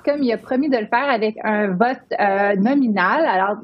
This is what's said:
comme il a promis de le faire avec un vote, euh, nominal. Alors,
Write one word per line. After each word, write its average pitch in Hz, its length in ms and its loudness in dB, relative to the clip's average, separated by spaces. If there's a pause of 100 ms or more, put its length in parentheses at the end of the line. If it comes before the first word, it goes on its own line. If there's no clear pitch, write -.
comme 294 200 -2
il 240 80 2
a 214 60 0
promis 262 320 -2
de 262 80 2
le 214 100 -4
faire 262 220 0
avec 214 340 0
un 214 240 0
vote, 226 320 0 (200)
euh, 202 360 2
nominal. 220 680 2
Alors, 202 380 0